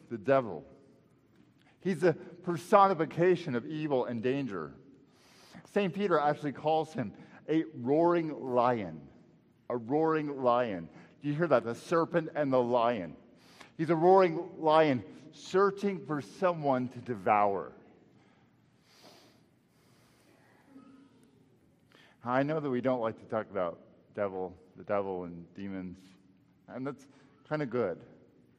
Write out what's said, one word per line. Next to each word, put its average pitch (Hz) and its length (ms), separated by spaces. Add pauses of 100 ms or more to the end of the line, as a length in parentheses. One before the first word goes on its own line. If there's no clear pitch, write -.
(100)
the 117 80
devil. 104 460 (1160)
He's 180 200
the 170 140
personification 175 1400
of 120 120
evil 147 400
and 117 160
danger. 107 500 (1000)
Saint 202 220
Peter 190 240
actually 147 340
calls 156 400
him 110 200 (360)
a 160 160 (120)
roaring 151 760
lion. 117 480 (720)
A 120 60
roaring 147 640
lion. 120 460 (340)
Do 147 60
you 147 60
hear 165 120
that? 127 180
The 117 100
serpent 165 600
and 143 180
the 127 80
lion. 117 540 (640)
He's 156 140
a 170 60
roaring 175 440 (180)
lion 151 460 (280)
searching 196 720
for 143 160
someone 143 680
to 123 100
devour. 104 720 (4000)
I 123 180
know 156 180
that 147 80
we 123 120
don't 127 200
like 110 200
to - 60
talk 110 240
about 90 280 (360)
devil, 92 400 (220)
the 95 80
devil 98 400
and 85 300
demons, 95 420 (680)
and 123 200
that's 139 200 (420)
kinda 151 160
good. 110 340 (600)